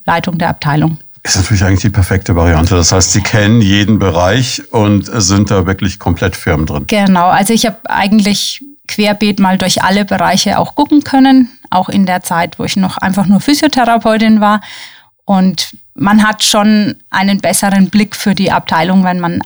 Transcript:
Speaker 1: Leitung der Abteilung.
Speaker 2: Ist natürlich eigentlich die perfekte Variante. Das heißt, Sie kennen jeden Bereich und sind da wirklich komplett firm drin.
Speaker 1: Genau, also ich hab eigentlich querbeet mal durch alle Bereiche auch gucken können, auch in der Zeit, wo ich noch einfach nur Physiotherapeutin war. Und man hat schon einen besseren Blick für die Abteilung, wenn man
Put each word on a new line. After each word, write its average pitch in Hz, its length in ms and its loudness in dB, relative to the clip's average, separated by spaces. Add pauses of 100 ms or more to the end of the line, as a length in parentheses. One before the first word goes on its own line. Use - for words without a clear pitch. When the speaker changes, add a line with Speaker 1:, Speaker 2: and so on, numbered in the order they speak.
Speaker 1:
Leitung 170 320 -2
der 170 120 -2
Abteilung. 156 480 -2 (260)
Speaker 2:
Ist - 100 -4
natürlich 95 300 0
eigentlich 95 160 2
die 101 100 0
perfekte - 460 0
Variante. 85 400 2
Das 85 160 2
heißt, 95 180 0
Sie 104 120 0
kennen 110 380 2
jeden 101 380 2
Bereich 95 720 0
und 104 360 2
sind 101 440 0
da 95 160 0
wirklich 95 320 -4
komplett 90 380 -4
firm 78 280 -2
drin. 73 220 -6
Speaker 1:
Genau, 196 400 2
also 196 260 0
ich 226 140 0
hab - 140 -6 (100)
eigentlich 202 720 -2 (220)
querbeet 208 540 -2
mal 190 180 2
durch - 240 -2
alle 196 220 0
Bereiche 190 560 0
auch - 160 -6
gucken 294 260 2
können, 262 480 4 (200)
auch 185 180 0
in 196 180 0
der 180 160 -2
Zeit, 170 380 -4
wo - 40 -4
ich - 120 -4
noch 190 200 -2
einfach 190 300 0
nur 196 140 4
Physiotherapeutin 226 1000 2
war. 208 200 2 (640)
Und 190 520 -2 (180)
man 208 320 2
hat 214 180 -2
schon 214 500 2 (160)
einen 196 300 0
besseren 190 500 0
Blick 208 240 0
für 190 220 -2
die 190 160 0
Abteilung, 185 500 0
wenn 180 160 0
man 175 280 -4